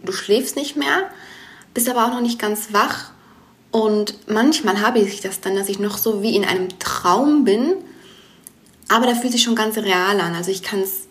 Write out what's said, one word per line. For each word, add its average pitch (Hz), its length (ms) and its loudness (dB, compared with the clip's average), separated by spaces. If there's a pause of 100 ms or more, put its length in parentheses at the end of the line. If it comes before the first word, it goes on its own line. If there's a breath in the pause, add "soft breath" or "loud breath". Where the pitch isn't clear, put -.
du 185 80 -6
schläfst 214 440 0
nicht 285 200 -6
mehr, 311 340 0 (640 loud breath)
bist 240 160 0
aber 240 160 2
auch 240 60 0
noch 247 100 -4
nicht 233 180 -2
ganz 214 340 -4
wach. - 380 0 (600 loud breath)
Und 214 440 0 (120)
manchmal 214 540 2
habe 226 180 2
ich 202 220 0
das 190 200 -8
dann, 190 140 -2
dass 202 140 -2
ich 202 100 -4
noch 202 180 -2
so 208 240 -2
wie 226 140 0
in 202 100 2
einem 185 340 -2
Traum 262 640 2
bin, 247 300 2 (1120 loud breath)
aber 233 180 4
da 240 100 4
fühlt 240 180 -2
sich 240 100 2
schon 233 120 0
ganz 214 220 -2
real 196 420 2
an. 170 140 -2
Also 175 180 -4
ich 190 120 -4
kann's, - 480 -6